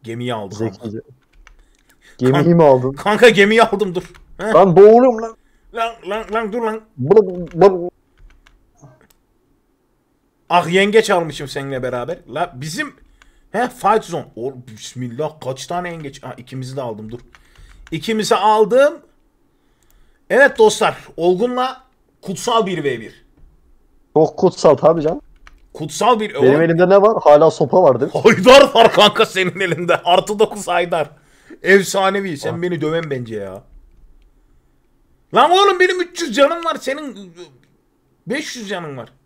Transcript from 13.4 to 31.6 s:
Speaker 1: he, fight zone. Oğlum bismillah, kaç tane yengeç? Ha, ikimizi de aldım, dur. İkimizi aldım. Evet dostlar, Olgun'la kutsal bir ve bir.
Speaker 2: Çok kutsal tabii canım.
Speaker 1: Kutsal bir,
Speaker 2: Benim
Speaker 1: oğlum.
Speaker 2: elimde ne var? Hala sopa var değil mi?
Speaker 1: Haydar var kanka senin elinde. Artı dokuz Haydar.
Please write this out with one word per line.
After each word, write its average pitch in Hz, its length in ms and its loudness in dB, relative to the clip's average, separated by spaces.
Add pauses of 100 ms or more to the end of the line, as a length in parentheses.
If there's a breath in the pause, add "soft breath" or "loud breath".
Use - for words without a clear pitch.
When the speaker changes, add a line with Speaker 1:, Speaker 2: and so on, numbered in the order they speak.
Speaker 1:
he, 240 180 -6
fight 214 360 -2
zone. 165 220 -12 (100)
Oğlum 123 320 -12
bismillah, 123 720 -12
kaç 131 260 -12
tane 175 240 -8
yengeç? 143 320 -16
Ha, 131 140 -16
ikimizi 131 400 -14
de 139 60 -8
aldım, 110 300 -12
dur. 120 80 -16 (680 soft breath)
İkimizi 208 460 -4
aldım. 220 600 2 (1300)
Evet 269 280 2
dostlar, 208 580 0
Olgun'la 247 640 -2 (400)
kutsal 226 440 -4
bir 170 180 -8
ve 123 160 -4
bir. - 240 -20 (880)
Speaker 2:
Çok 151 220 2
kutsal 170 380 2
tabii 165 280 0
canım. 165 180 -6 (540)
Speaker 1:
Kutsal 208 460 -2
bir, 214 140 -8
Speaker 2:
Benim 131 160 2
Speaker 1:
oğlum. 147 120 2
Speaker 2:
elimde 170 260 2
ne 190 140 6
var? 208 200 2
Hala 151 280 6
sopa 170 320 0
var 131 180 2
değil - 140 -6
mi? 156 60 -4
Speaker 1:
Haydar 254 540 6
var 226 180 4
kanka 208 340 2
senin 185 340 -6
elinde. 170 420 -2
Artı 185 360 0
dokuz 208 300 -4
Haydar. 175 420 -4 (520 soft breath)